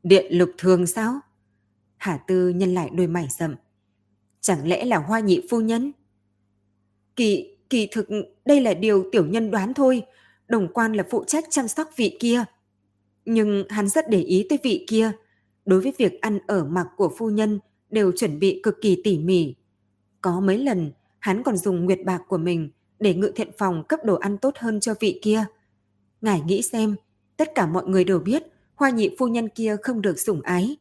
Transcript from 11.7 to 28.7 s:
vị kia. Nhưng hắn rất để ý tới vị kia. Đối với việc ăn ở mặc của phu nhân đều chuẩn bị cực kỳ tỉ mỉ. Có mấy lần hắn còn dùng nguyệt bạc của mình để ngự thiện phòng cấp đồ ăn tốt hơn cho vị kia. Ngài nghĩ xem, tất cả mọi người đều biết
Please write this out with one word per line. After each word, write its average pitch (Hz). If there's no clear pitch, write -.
vị 226
kia. 240
Nhưng 208
hắn 208
rất 269
để 202
ý 185
tới 294
vị 233
kia. 220
Đối 190
với 269
việc 196
ăn 208
ở 190
mặc 170
của 190
phu 226
nhân 214
đều 202
chuẩn 156
bị 185
cực 208
kỳ 185
tỉ 196
mỉ. 160
Có 180
mấy 196
lần 190
hắn 214
còn 247
dùng 180
nguyệt 185
bạc 180
của 185
mình 165
để 202
ngự 190
thiện 220
phòng 180
cấp 311
đồ 214
ăn 196
tốt 269
hơn 220
cho 220
vị 214
kia. 214
Ngài 202
nghĩ 185
xem, 220
tất 311
cả 214
mọi 170
người 190
đều 180
biết 214